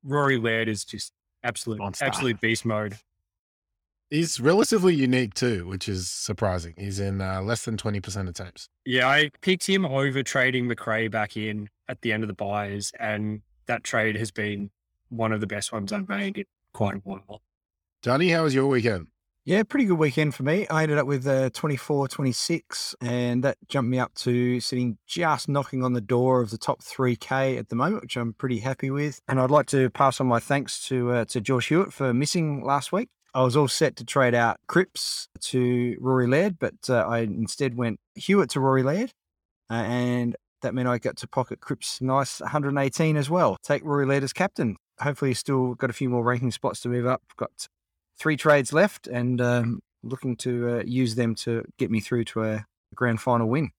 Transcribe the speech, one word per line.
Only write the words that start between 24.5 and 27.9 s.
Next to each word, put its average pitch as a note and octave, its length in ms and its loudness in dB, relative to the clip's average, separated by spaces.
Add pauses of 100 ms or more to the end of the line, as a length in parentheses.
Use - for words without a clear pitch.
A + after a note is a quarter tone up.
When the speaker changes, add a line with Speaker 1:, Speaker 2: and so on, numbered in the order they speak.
Speaker 3:
sitting B2 480 -2
just D#3+ 420 0
knocking C#3 340 0
on B2+ 100 2
the A#2+ 80 0
door B2+ 380 2
of A2+ 120 -2
the A2+ 80 -8
top - 240 -4
three B2+ 320 0
K C3+ 420 0
at A2 120 -8
the A#2 60 -6
moment, E3 280 0